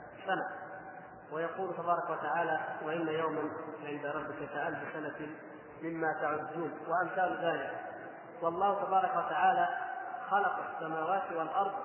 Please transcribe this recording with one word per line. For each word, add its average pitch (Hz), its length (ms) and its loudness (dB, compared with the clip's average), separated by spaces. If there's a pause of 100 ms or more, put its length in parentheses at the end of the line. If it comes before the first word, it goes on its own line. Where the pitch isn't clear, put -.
(260)
سنة". 185 220 2 (840)
ويقول 165 440 -2
تبارك 170 340 2
وتعالى: 160 500 2 (220)
"وإن 160 260 0
يوما 156 420 2 (340)
عند 147 220 -4
ربك 147 480 -4
كألف 147 380 -2
سنة 151 360 -6 (540)
مما 160 380 0
تعدون"، 151 520 0 (160)
وأمثال 170 540 2
ذلك. 156 380 0 (600)
والله 190 420 4
تبارك 185 260 4
وتعالى 180 580 6 (640)
خلق 202 260 4 (120)
السماوات 160 640 0
والأرض 170 400 2 (120)